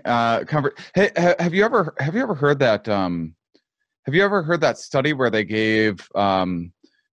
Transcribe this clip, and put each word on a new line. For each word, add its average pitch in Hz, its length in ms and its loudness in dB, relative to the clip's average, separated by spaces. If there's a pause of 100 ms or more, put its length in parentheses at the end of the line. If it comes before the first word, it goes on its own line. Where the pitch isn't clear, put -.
uh, 117 340 0
conver-, 143 360 -2 (180)
hey, 196 240 2
ha-, 175 200 4
have 170 160 -2
you 196 100 4
ever, 214 340 0
have 151 160 -4
you 240 80 -2
ever 220 120 -4
heard 143 260 0
that, 110 280 2
um, 87 460 -2 (720)
have 135 80 -4
you 190 100 4
ever 196 180 0
heard 156 200 -2
that 131 160 0
study 143 340 -2
where 131 180 0
they 107 140 0
gave, 110 680 0
um, 92 580 -2 (400)